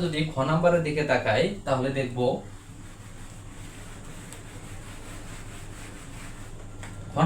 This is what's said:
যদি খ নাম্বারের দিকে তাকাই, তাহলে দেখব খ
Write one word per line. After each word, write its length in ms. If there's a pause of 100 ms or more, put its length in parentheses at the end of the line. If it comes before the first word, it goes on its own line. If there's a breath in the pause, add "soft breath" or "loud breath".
যদি 140 (140)
খ 20 (160)
নাম্বারের 360
দিকে 160 (100)
তাকাই, 300 (240)
তাহলে 220 (100)
দেখব 200 (4000)
খ 20 (120)